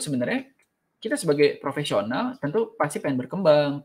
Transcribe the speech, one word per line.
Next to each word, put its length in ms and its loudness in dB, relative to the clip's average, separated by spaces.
sebenarnya 420 -2
kita 160 -6
sebagai 480 2
profesional 800 -2
tentu 320 -2
pasti 240 -2
pengen 240 -2
berkembang, 640 2